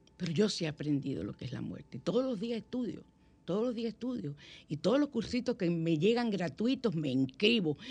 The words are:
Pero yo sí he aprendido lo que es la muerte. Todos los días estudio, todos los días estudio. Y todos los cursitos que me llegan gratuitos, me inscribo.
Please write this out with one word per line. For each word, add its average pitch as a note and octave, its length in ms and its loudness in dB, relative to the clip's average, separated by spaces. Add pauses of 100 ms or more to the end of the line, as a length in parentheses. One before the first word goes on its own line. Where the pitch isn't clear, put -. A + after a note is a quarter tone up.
(160)
Pero E3+ 160 -4
yo G3 160 4
sí - 160 -4
he D#3 40 0
aprendido C3+ 560 -2
lo G2+ 80 -6
que - 140 -10
es A#2+ 60 -8
la - 80 -6
muerte. - 380 -10
Todos G3+ 260 0
los B3+ 140 -2
días A#3 200 -4
estudio, A3+ 440 -6 (420)
todos G#3 200 0
los B3 100 -2
días A3+ 200 -4
estudio. G#3 420 -6 (320)
Y D3+ 80 -4
todos A3 240 4
los D4 80 2
cursitos A#3+ 480 -2
que F3 120 0
me E3 300 2
llegan A#3 320 4
gratuitos, G3+ 640 0
me D#3 160 -2
inscribo. D3+ 640 2 (140)